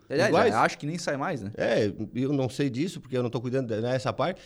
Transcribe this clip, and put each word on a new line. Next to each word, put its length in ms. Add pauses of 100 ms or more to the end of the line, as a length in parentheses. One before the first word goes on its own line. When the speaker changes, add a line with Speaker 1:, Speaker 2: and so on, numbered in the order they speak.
Speaker 1:
Aliás, 200
Speaker 2:
iguais 260
Speaker 1:
acho 240
que 80
nem 100
sai 180
mais, 260
né? 140
Speaker 2:
É, 380 (220)
eu 180
não 160
sei 220
disso, 280
porque 160
eu 60
não 80
tô 100
cuidando 280
de-, 140
dessa 300
parte. 340